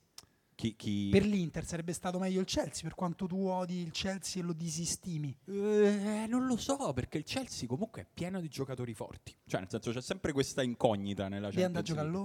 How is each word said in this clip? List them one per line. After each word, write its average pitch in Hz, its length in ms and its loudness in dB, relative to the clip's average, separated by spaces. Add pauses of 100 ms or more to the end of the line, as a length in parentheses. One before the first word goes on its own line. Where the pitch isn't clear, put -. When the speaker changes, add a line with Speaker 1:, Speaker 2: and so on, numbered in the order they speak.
(540)
Speaker 1:
Chi, 113 220 -2
chi? 101 340 0
Speaker 2:
Per 196 140 8
l'Inter 180 400 0
sarebbe 170 280 -4
stato 180 280 -2
meglio 190 200 2
il 190 60 2
Chelsea, - 360 -2
per 160 120 -6
quanto 180 320 -2
tu 190 220 0
odi 180 320 0
il 170 100 -4
Chelsea 190 520 -4
e 175 40 -2
lo 175 60 0
disistimi. 160 840 -4 (100)
Speaker 1:
Eh, 208 840 4
non 254 180 2
lo 254 100 4
so, 269 360 0
perché 127 260 -2
il 151 60 -4
Chelsea - 420 -4
comunque 135 360 -2
è - 100 -12
pieno 180 280 -4
di 165 80 -4
giocatori 127 460 -4
forti. - 400 -10 (120)
Cioè, - 140 0
nel 95 100 -8
senso, 113 200 -2
c'è 117 120 -2
sempre 185 300 -2
questa 139 300 2
incognita 101 680 2
nella 101 200 -2
Speaker 2:
Devi 101 160 2
andare 170 200 0
a - 20 -6
Speaker 1:
Champions - 20 -
Speaker 2:
giocare 151 180 0
a 156 40 -2
Speaker 1:
League. 185 140 0